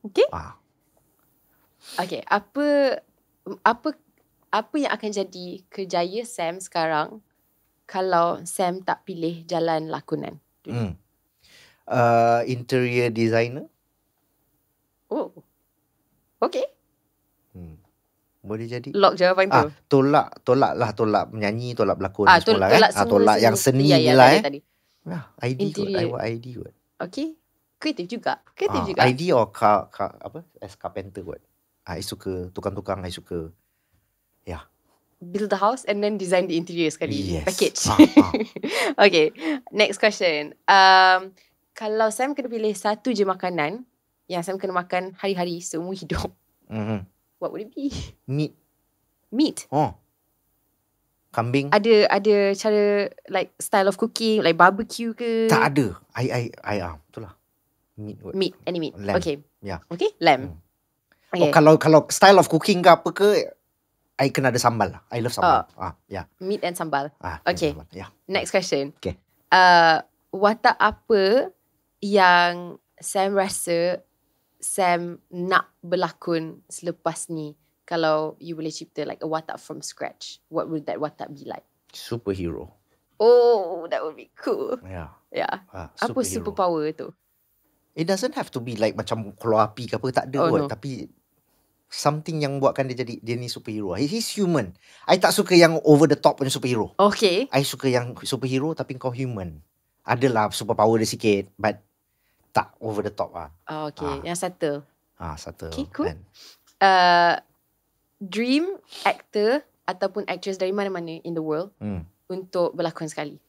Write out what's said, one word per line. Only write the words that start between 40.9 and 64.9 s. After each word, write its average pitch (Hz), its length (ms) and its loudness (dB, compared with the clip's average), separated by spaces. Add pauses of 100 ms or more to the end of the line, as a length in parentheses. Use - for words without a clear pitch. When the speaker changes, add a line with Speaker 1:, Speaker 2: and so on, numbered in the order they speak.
Speaker 1:
kalau 220 380 -2
Sam 254 220 -2
kena 277 140 0
pilih 220 260 -4
satu 214 380 -4
je 208 120 0
makanan 185 600 -2 (440)
yang 180 140 -6
Sam 190 160 -8
kena 190 160 -6
makan 185 420 -4
hari-hari 180 460 -4
seumur 175 320 -8
hidup, 165 400 -6 (340)
Speaker 2:
Mhm. 107 400 -6 (300)
Speaker 1:
what 175 120 -8
would 180 140 -10
it 214 80 -14
be? 277 220 -8 (340)
Speaker 2:
Meat. 143 300 -4 (720)
Speaker 1:
Meat? 262 420 -2
Speaker 2:
Oh. 135 240 0 (1300)
Kambing. 123 420 -2
Speaker 1:
Ada, 208 380 4
ada 202 280 2 (180)
cara, 208 300 0 (440)
like, 185 280 -6
style 196 300 0
of 196 100 0
cooking, 220 440 -2
like 165 160 2
barbecue 196 560 2
ke? 226 340 -2
Speaker 2:
Tak 156 240 4
ada. 135 220 0 (220)
I, 120 100 -4
I, 123 180 -2 (140)
I, 104 260 -6
ah, 85 220 -10
itulah. - 320 -18 (580)
Meat 104 240 -14
kot. - 140 -14
Speaker 1:
Meat, 190 320 -4
any 175 140 -6
meat. 156 160 -8
Speaker 2:
Lamb. 196 220 -4
Speaker 1:
Okey. 147 280 -4 (160)
Speaker 2:
Ya. 95 260 -10
Speaker 1:
Okey, 339 320 -6
lamb. 139 320 2
Speaker 2:
Hmm. 78 60 -18 (720)
Speaker 1:
Okey. 180 120 0
Speaker 2:
Oh, 156 80 4
kalau, 156 260 8
kalau 156 320 6
style 196 280 8
of 170 120 6
cooking 175 320 0
ke 180 100 6
apa 165 200 6
ke, 196 180 0 (880)
I 135 160 0
kena 135 160 0
ada 117 80 0
sambal 113 340 2